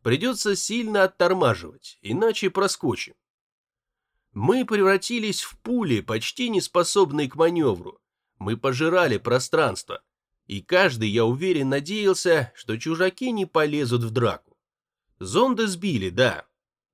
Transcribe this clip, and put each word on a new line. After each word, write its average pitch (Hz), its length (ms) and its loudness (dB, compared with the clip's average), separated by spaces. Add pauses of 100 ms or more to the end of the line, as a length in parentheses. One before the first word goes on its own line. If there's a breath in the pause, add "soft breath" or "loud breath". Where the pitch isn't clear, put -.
придётся 196 520 -2
сильно 214 500 0
оттормаживать, 170 1000 0
иначе 196 480 0
проскочим. - 640 -2 (1160)
Мы 185 340 0
превратились 202 760 0
в - 180 -14
пули, 214 400 0
почти 113 480 -4
не 208 120 0
способные 151 720 0
к 139 60 -18
манёвру. 151 640 0 (380)
Мы 104 180 -4
пожирали 139 640 2
пространство, 123 840 -2 (440)
и 98 140 -10
каждый, 139 480 2
я 110 160 2
уверен, 139 460 0
надеялся, 170 840 0
что - 220 -8
чужаки 180 540 -2
не 208 160 -2
полезут 147 560 0
в 113 80 -6
драку. 110 480 -2 (640)
Зонды 226 480 0
сбили, 170 420 -4
да. 90 360 0 (480)